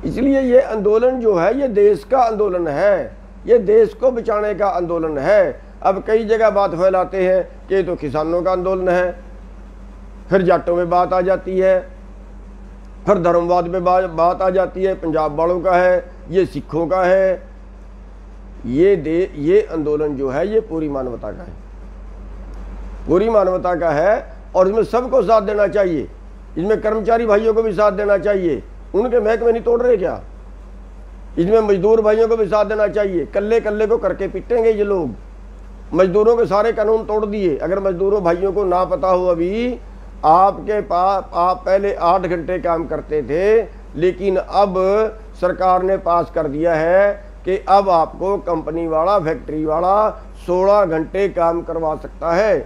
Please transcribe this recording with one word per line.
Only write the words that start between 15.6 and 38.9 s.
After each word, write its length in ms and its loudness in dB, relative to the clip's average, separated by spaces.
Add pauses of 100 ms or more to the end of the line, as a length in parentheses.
का 120 0
है, 380 2 (200)
ये 160 0
सिखों 400 -6
का 160 0
है। 400 2 (1200)
ये 300 4
दे-, 420 -2
ये 340 2
आंदोलन 440 -2
जो 140 -2
है, 180 -2
ये 120 -8
पूरी 280 -6
मानवता 440 -8
का 100 -14
है, 100 -16 (1500)
पूरी 240 2
मानवता 440 2
का 160 0
है। 460 0 (200)
और 120 4
इसमें 160 0
सबको 380 0
साथ 200 4
देना 240 0
चाहिए, 440 -2 (480)
इसमें 220 0
कर्मचारी 460 0
भाइयों 280 2
को 80 2
भी 100 0
साथ 200 2
देना 260 0
चाहिए। 440 0 (320)
उनके 260 2
महकमे 320 2
नहीं 100 0
तोड़ 200 0
रहे 140 4
क्या? 260 -4 (1160)
इसमें 220 4
मजदूर 400 2
भाइयों 280 2
को 80 2
भी 100 0
साथ 180 2
देना 240 0
चाहिए। 380 -2
कल्ले 340 0
कल्ले 260 -2
को 120 0
करके 300 -4
पीटेंगे 420 -2
ये 140 2
लोग। 260 -2 (840)
मजदूरों 420 4
के 100 2
सारे 260 2
कानून 320 0
तोड़ 220 -2
दिए। 300 -2
अगर 240 -2
मजदूरों 440 0
भाइयों 280 0
को 120 -2
ना 200 0
पता 240 -2